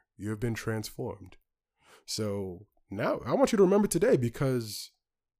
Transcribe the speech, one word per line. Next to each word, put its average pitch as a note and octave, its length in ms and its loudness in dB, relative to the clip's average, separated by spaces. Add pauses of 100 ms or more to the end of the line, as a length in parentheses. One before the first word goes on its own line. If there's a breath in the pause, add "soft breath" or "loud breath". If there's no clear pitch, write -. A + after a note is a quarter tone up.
(160)
You G#2 140 -8
have G#2+ 80 -6
been A#2 160 -2
transformed. A2 840 -8 (720 soft breath)
So G2+ 600 -6 (240)
now A#2+ 340 -4
I - 80 -4
want C4 180 4
you A#3 60 0
to G3 80 8
remember G3 240 4
today, G3 280 4
because A#2+ 720 -2 (500)